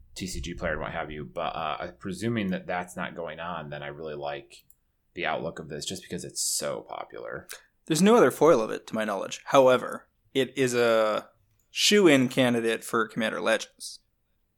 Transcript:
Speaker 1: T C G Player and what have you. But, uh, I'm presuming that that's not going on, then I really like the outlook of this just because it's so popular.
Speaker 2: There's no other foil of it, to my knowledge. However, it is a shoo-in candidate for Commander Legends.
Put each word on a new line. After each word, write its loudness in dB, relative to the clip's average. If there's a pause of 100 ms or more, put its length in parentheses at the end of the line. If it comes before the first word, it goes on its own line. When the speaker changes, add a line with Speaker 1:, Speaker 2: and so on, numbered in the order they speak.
(140)
Speaker 1:
T -10
C -8
G -8
Player -4
and -6
what -6
have -8
you. -10
But, -8
uh, -4
I'm -10
presuming -4
that -6
that's -6
not -8
going -10
on, -8
then -12
I -10
really -10
like -10 (500)
the -6
outlook -4
of -12
this -10
just -10
because -10
it's -8
so -4
popular. -12 (380)
Speaker 2:
There's 0
no 6
other 6
foil 6
of -4
it, -8
to -8
my -2
knowledge. -6
However, 4 (260)
it 0
is 2
a 2 (420)
shoo-in 6
candidate 0
for 0
Commander -4
Legends. -2 (580)